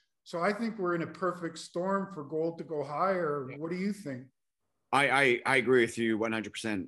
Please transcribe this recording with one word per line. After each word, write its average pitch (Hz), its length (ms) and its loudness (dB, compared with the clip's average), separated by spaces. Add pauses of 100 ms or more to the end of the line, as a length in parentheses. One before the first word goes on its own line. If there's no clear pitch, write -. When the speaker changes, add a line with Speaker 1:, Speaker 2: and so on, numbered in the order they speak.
(240)
Speaker 1:
So 170 180 -8
I 190 100 2
think 220 260 -4
we're 175 180 0
in 165 80 -2
a 147 40 -4
perfect 175 520 -6
storm 190 540 -2
for 156 100 -8
gold 160 340 -2
to 170 60 -10
go 147 200 -4
higher. 151 680 0
Speaker 2:
Yeah. 143 80 -12
Speaker 1:
What 160 140 -6
do 180 60 -4
you 196 160 -2
think? 135 320 -10 (640)
Speaker 2:
I, 135 180 4
I, 131 360 4
I 135 120 4
agree 123 240 6
with 117 160 2
you 113 220 2
one 113 120 0
hundred 110 220 -4
percent. 104 340 -4